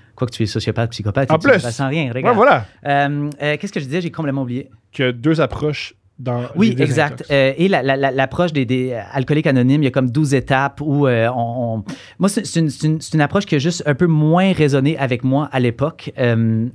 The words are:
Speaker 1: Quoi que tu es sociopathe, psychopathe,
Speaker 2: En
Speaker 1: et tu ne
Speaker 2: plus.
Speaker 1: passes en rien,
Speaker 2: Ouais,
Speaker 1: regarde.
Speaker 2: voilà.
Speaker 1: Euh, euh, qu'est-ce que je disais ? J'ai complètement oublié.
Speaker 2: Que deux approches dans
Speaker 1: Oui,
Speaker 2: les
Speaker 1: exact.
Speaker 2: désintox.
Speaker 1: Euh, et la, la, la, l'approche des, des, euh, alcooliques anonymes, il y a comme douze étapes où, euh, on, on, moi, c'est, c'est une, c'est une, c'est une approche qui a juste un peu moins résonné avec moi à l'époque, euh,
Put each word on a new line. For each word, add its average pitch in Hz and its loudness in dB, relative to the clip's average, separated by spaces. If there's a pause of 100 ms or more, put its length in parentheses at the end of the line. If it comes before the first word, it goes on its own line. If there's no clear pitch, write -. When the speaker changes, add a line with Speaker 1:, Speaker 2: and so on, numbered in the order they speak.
(160)
Speaker 1:
Quoi 123 -2
que - -10
tu - -2
es - 2
sociopathe, 113 -2
psychopathe, 117 -2
Speaker 2:
En 156 4
Speaker 1:
et 160 0
tu 214 0
ne 277 6
Speaker 2:
plus. 185 4
Speaker 1:
passes 117 -6
en 135 -2
rien, 151 -2
Speaker 2:
Ouais, 120 -6
Speaker 1:
regarde. 165 0
Speaker 2:
voilà. 190 4 (220)
Speaker 1:
Euh, 143 0 (120)
euh, 147 -2
qu'est-ce 196 -10
que 180 -4
je 139 -8
disais ? 151 -4
J'ai 170 -6
complètement 139 -4
oublié. 123 -8 (240)
Speaker 2:
Que 127 0
deux 151 0
approches 143 -4 (260)
dans 123 -4 (100)
Speaker 1:
Oui, 214 2
Speaker 2:
les 131 0
Speaker 1:
exact. 143 0
Speaker 2:
désintox. - -14
Speaker 1:
Euh, 135 4
et 175 4
la, 175 2
la, 135 2
la, 139 0
l'approche 135 0
des, 139 0
des, 127 -2
euh, 117 -6 (100)
alcooliques 147 0
anonymes, 135 4
il - 2
y - 2
a 123 2
comme 131 0
douze 139 0
étapes 135 0
où, 143 0
euh, 117 2
on, 120 -4
on, 107 -6 (340)
moi, 180 2
c'est, 208 0
c'est - -2
une, 160 2
c'est 151 -4
une, 156 0
c'est - -6
une 156 4
approche 196 0
qui - -2
a 147 2
juste 170 -2
un 147 2
peu 175 2
moins 165 4
résonné 151 2
avec 123 -2
moi 135 0
à 135 -2
l'époque, 131 -2
euh, 113 2